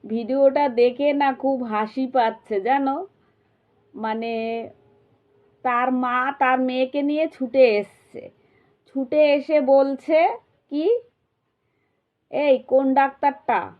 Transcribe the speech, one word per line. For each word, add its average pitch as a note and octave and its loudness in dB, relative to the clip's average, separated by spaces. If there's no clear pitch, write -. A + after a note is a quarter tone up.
ভিডিওটা C4 0
দেখে B3 0
না C#4+ 0
খুব C4 -2
হাসি A3 -4
পাচ্ছে, A3+ -2
জানো? C4+ -2
মানে, A3+ -6
তার B3 0
মা B3 -2
তার C4 2
মেয়েকে B3+ -2
নিয়ে D4 -2
ছুটে C4 0
এসছে, - -10
ছুটে C4+ -2
এসে D4+ 0
বলছে C#4 2
কি, D4 -4
"এই, C#4+ 2
কোন C4+ 2
ডাক্তারটা C4+ 0